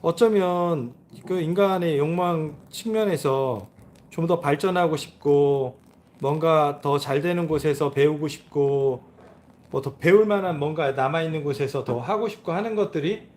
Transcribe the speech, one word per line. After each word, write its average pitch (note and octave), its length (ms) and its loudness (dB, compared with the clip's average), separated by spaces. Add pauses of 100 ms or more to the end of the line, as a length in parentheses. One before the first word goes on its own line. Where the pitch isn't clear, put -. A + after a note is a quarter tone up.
어쩌면 F3 920 0 (300)
그 F#3 160 -4
인간의 F3 580 0
욕망 D#3+ 580 0 (140)
측면에서 C#3 960 -2 (420)
좀 E3 160 -4
더 E3+ 140 0
발전하고 E3 560 0
싶고, C#3+ 840 0 (400)
뭔가 D3+ 640 2
더 C#3+ 160 0
잘 C#3 240 -2
되는 F3 260 -2
곳에서 D3 440 0
배우고 D3 360 2
싶고, C#3 760 -2 (680)
뭐, C3+ 100 -4
더 C#3 160 -10
배울 G3+ 300 6
만한 F#3+ 320 -2
뭔가 D3 340 -2
남아있는 D3+ 520 -2
곳에서 C#3 400 -4
더 A#2+ 140 -2
하고 G3+ 300 -4
싶고 - 240 -8
하는 G#3+ 220 -4
것들이 F#3+ 640 -2